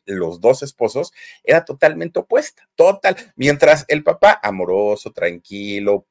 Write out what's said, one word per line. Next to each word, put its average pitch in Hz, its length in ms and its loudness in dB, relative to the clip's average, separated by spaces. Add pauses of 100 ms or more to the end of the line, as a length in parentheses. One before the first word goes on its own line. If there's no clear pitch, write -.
los 87 360 -8
dos 123 220 2
esposos 131 500 -6 (300)
era 165 220 2
totalmente 160 560 -2
opuesta, - 560 -6
total. 190 400 2 (180)
Mientras 143 540 4
el 151 160 -2
papá, 196 400 4
amoroso, 101 680 -2
tranquilo, 101 1000 -6